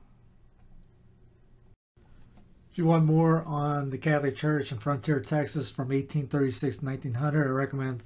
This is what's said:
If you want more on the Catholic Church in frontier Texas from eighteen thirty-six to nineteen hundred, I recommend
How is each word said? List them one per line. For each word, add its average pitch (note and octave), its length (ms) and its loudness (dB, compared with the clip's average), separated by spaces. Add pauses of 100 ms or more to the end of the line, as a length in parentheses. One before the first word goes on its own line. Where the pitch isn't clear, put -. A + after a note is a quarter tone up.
(2750)
If - 80 -6
you E3 60 2
want E3 200 6
more D#3+ 380 4
on D3 480 -2
the C3 80 -6
Catholic D3 360 0
Church D3+ 360 0
in A#2 80 -6
frontier C#3+ 400 -2
Texas D3+ 500 -2
from C3 220 -6
eighteen C#3 360 -2
thirty-six C3+ 500 0
to C#3+ 80 -8
nineteen C3 300 -4
hundred, D3 320 2
I C3 40 0
recommend C3 540 -2